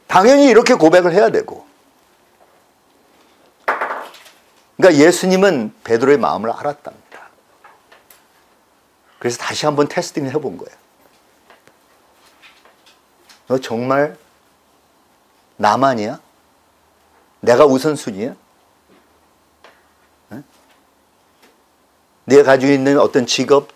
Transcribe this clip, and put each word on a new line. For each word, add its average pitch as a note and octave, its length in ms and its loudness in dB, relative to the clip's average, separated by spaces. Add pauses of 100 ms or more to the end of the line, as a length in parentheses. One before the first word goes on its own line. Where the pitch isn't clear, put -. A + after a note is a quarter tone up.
당연히 C4+ 420 4
이렇게 A#3+ 260 4
고백을 E3+ 380 4
해야 G3+ 180 2
되고. - 360 -8 (3000)
그러니까 D3+ 280 4
예수님은 F3+ 800 0
베드로의 B2+ 360 0
마음을 G2 320 -4
알았답니다. - 540 -12 (2250)
그래서 A#2+ 200 -8
다시 - 280 -8
한번 D3 220 -2
테스팅을 D#3+ 460 -8
해본 B2+ 240 -8
거예요. - 180 -20 (2750)
"너 C3 120 -4
정말 C3 600 -4 (1400)
나만이야? A#2 640 -2 (1200)
내가 A#2+ 240 2
우선순위야? C3+ 720 -4 (2000)
응? C#3 120 -20 (1800)
네가 C#3 180 6
가지고 C3+ 300 2
있는 C#3 260 0
어떤 C3 280 0
직업, B2+ 500 -2